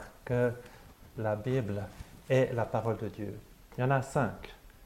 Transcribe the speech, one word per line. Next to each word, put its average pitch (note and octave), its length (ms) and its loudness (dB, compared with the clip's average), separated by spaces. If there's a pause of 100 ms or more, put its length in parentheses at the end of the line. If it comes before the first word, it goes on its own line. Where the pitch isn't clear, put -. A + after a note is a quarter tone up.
(240)
que B2 260 2 (680)
la G#2+ 180 0
Bible G#2 460 0 (460)
est B2+ 260 6
la A2+ 100 2
parole A2 320 0
de G#2+ 120 -4
Dieu ? G2+ 300 -6 (380)
Il B2 60 0
y - 20 4
en C3 60 4
a C#3 100 4
cinq. - 540 -2 (320)